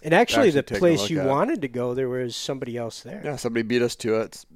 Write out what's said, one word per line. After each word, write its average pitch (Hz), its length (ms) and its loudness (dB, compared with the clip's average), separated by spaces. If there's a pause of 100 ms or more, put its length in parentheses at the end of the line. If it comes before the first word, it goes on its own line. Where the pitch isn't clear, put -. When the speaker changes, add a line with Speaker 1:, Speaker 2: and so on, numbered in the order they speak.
Speaker 1:
And 156 100 -2
actually, 226 360 6
Speaker 2:
actually - 20 6
Speaker 1:
the 143 140 2
Speaker 2:
taking 113 120 -4
a - 40 -4
Speaker 1:
place 170 220 6
Speaker 2:
look 104 80 -2
Speaker 1:
you 156 100 -2
Speaker 2:
at." 139 80 0
Speaker 1:
wanted 180 340 0
to 139 60 -4
go, 123 260 -4
there 131 140 -2
was 123 280 -4
somebody 127 400 -8
else 117 260 -8
there. 202 220 -14
Speaker 2:
Yeah, 147 120 -4
somebody 117 260 0
beat 120 200 0
us 120 140 0
to 110 200 0
it, - 280 -4 (120)